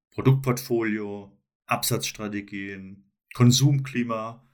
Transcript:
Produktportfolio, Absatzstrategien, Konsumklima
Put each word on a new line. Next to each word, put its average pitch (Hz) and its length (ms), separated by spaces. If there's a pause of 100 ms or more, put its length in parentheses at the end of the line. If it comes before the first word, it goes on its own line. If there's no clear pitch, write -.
Produktportfolio, 110 1300 (280)
Absatzstrategien, 101 1500 (200)
Konsumklima 123 1200